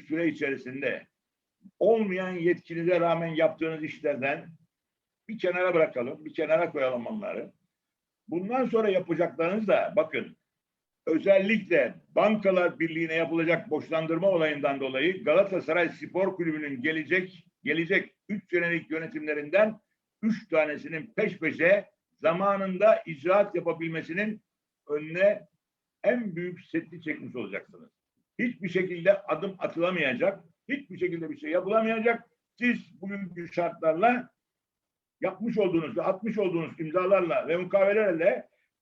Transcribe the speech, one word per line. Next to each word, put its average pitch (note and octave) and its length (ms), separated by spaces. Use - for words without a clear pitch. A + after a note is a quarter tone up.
süre D#3+ 220
içerisinde C3 800
olmayan F#3 540
yetkinize E3+ 640
rağmen E3 360
yaptığınız D#3+ 480
işlerden D3 640
bir A3+ 120
kenara F#3+ 340
bırakalım, D#3 520
bir D3+ 80
kenara D#3+ 380
koyalım B2+ 340
onları. G#2 460
Bundan G#3+ 380
sonra A3 240
yapacaklarınız F3 800
da C3 280
bakın, D3 420
özellikle E3+ 920
Bankalar F#3+ 720
Birliği'ne D#3+ 340
yapılacak D#3+ 560
borçlandırma D#3+ 580
olayından D3 520
dolayı C3+ 440
Galatasaray E3+ 640
Spor F3+ 460
Kulübü'nün D3+ 460
gelecek, D#3+ 640
gelecek E3 520
üç G#3 200
senelik E3+ 420
yönetimlerinden D#3 880
üç - 280
tanesinin D3+ 680
peş G3 240
peşe F3+ 460
zamanında G3 840
icraat F3 500
yapabilmesinin E3 840
önüne D#3+ 600
en G#3+ 320
büyük F3 260
setli E3 400
çekmiş D3 340
olacaksınız. G2 540
Hiçbir G3+ 300
şekilde F3+ 520
adım D#3+ 380
atılamayacak, D#3+ 840
hiçbir C4+ 280
şekilde E3 320
bir C#3+ 80
şey D3+ 140
yapılamayacak. A3 800
Siz - 440
bugünkü F#3+ 520
şartlarla E3+ 760
yapmış F#3+ 360
olduğunuz E3 400
ve E3 40
atmış F#3+ 360
olduğunuz E3 420
imzalarla E3+ 680
ve E3+ 100
mukavelelerle F#3+ 920